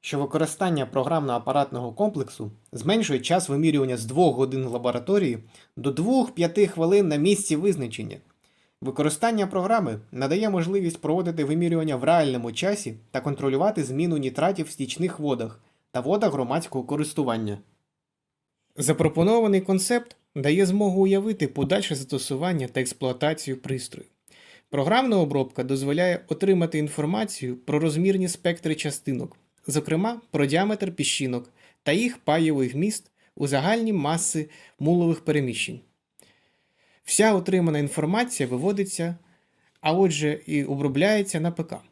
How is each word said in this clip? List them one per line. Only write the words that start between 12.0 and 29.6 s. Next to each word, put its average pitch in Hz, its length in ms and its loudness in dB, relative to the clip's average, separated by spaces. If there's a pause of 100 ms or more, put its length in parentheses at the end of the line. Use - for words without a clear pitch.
реальному 135 480 2
часі 180 420 -4 (160)
та 262 100 -4
контролювати 143 640 0
зміну 151 320 -2
нітратів 151 500 -2
в - 40 -16
стічних 160 480 -6
водах 120 420 -4 (300)
та 123 100 -2
водах 185 320 2
громадського 135 520 -2
користування. 123 720 -2 (1160)
Запропонований 175 840 2
концепт 190 560 0 (180)
дає 151 320 4
змогу 196 360 2
уявити 196 460 2
подальше 156 460 0
застосування 139 720 -4
та 131 120 -2
експлуатацію 131 760 -2
пристрою. - 500 -10 (640)
Програмна 208 480 2
обробка 139 460 0
дозволяє 143 640 0
отримати 170 500 2
інформацію 151 760 -4
про 151 220 -2
розмірні 175 500 0
спектри 170 460 -2
частинок, 139 640 -6 (300)